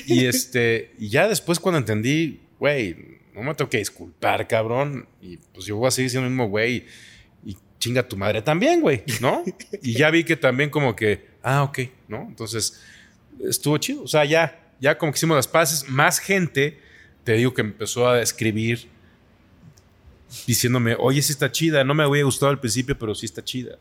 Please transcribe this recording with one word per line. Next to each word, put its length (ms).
Y, 180
este, 720
y 100
ya 180
después 320
cuando 200
entendí, 600
güey, 600
no 100
me 120
tengo 140
que 100
disculpar, 680
cabrón, 580
y, 160
pues, 120
yo 100
voy 140
a 20
seguir 200
siendo 160
el 60
mismo 140
güey, 380
y 120
chinga 300
tu 80
madre 260
también, 380
güey, 240
¿no? 240
Y 140
ya 140
vi 140
que 140
también 320
como 260
que, 300
ah, 200
ok, 160
¿no? 220
Entonces, 500
estuvo 340
chido. 240
O 40
sea, 160
ya, 560
ya 180
como 140
que 60
hicimos 180
las 140
paces. 400
Más 300
gente, 600
te 80
digo, 200
que 80
empezó 480
a 120
escribir 680
diciéndome, 500
"Oye, 240
sí 100
está 200
chida. 320
No 100
me 100
había 200
gustado 280
al 80
principio, 380
pero 180
sí 100
está 180
chida". 380